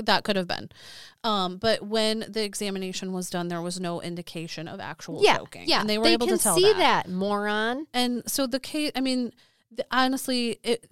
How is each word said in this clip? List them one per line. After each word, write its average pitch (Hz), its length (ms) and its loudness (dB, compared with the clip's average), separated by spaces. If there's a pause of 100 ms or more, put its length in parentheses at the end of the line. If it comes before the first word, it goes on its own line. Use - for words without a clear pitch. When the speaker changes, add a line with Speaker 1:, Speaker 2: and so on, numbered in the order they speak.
Speaker 1:
That 202 180 4
could 202 140 0
have 180 100 -2
been. - 220 -6 (520)
Um, 185 360 0
but 220 280 2
when 220 440 0
the 220 120 -4
examination 190 680 -4
was 180 180 -4
done, 175 200 -2
there 170 120 -4
was 180 200 -6
no 170 200 -4
indication 170 680 -10
of 196 100 -12
actual - 460 -8
Speaker 2:
Yeah, - 140 6
Speaker 1:
choking. - 280 -16
Speaker 2:
yeah. 294 140 2
Speaker 1:
And 214 80 -2
they 214 80 2
were 220 80 2
Speaker 2:
They - 80 6
Speaker 1:
able 240 140 2
to 370 60 2
Speaker 2:
can 349 60 2
Speaker 1:
tell 208 160 4
Speaker 2:
see 381 160 8
Speaker 1:
that. 427 60 4 (300)
Speaker 2:
that, - 20 -12
moron. 208 840 0
Speaker 1:
And 247 380 0
so 277 160 0
the 262 140 -2
case, 302 340 -4
I 254 60 -2
mean, 254 320 0 (420)
th-, - 160 -6
honestly, 262 720 0
it, - 280 -2